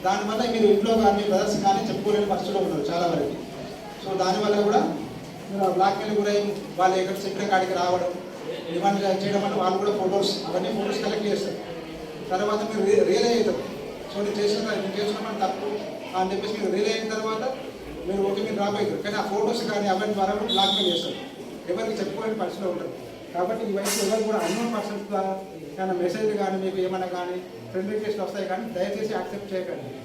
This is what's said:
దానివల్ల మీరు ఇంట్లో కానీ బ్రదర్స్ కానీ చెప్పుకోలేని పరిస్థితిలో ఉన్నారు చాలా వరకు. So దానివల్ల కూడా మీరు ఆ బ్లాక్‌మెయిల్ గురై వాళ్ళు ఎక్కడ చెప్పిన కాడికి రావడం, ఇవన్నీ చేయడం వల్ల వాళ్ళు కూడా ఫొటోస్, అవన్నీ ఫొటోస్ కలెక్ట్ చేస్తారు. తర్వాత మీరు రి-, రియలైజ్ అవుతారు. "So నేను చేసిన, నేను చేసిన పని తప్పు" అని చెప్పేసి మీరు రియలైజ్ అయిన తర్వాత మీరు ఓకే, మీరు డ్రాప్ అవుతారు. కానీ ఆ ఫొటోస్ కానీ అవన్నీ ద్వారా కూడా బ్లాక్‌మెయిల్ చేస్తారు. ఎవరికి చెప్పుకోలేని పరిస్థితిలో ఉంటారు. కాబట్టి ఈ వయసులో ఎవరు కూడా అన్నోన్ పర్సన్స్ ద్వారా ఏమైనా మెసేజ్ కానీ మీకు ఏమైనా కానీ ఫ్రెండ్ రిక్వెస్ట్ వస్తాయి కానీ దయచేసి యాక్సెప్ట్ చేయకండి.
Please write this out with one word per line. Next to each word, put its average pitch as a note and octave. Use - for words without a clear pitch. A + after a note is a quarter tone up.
దానివల్ల G#3+
మీరు G#3+
ఇంట్లో G#3+
కానీ G3+
బ్రదర్స్ F#3+
కానీ G3
చెప్పుకోలేని G3+
పరిస్థితిలో F#3+
ఉన్నారు D#3+
చాలా F3
వరకు. D#3
So -
దానివల్ల G#3
కూడా G#3
మీరు G3
ఆ F#3
బ్లాక్‌మెయిల్ G3
గురై G3+
వాళ్ళు F#3
ఎక్కడ F#3
చెప్పిన G3
కాడికి F#3
రావడం, F3+
ఇవన్నీ G3
చేయడం G3+
వల్ల -
వాళ్ళు F#3+
కూడా G3+
ఫొటోస్, F#3
అవన్నీ F#3
ఫొటోస్ G3+
కలెక్ట్ G#3
చేస్తారు. F3
తర్వాత G#3
మీరు G#3
రి-, -
రియలైజ్ A#3
అవుతారు. E3+
"So G3+
నేను G#3
చేసిన, A3
నేను F#3+
చేసిన G#3
పని G#3
తప్పు" G#3
అని F#3+
చెప్పేసి G#3
మీరు F#3
రియలైజ్ G#3+
అయిన A3
తర్వాత A3
మీరు G3
ఓకే, G3
మీరు G#3+
డ్రాప్ G3+
అవుతారు. -
కానీ G3+
ఆ G3
ఫొటోస్ A3
కానీ G3+
అవన్నీ G3+
ద్వారా G3
కూడా G#3
బ్లాక్‌మెయిల్ F#3+
చేస్తారు. -
ఎవరికి G#3+
చెప్పుకోలేని G#3+
పరిస్థితిలో F3+
ఉంటారు. E3
కాబట్టి A3
ఈ -
వయసులో G3
ఎవరు A3
కూడా G#3+
అన్నోన్ A3
పర్సన్స్ G3+
ద్వారా F#3+
ఏమైనా F3+
మెసేజ్ G#3
కానీ F#3+
మీకు F#3+
ఏమైనా F#3
కానీ F3+
ఫ్రెండ్ G3
రిక్వెస్ట్ G#3+
వస్తాయి F#3+
కానీ F#3
దయచేసి G3+
యాక్సెప్ట్ F#3+
చేయకండి. F3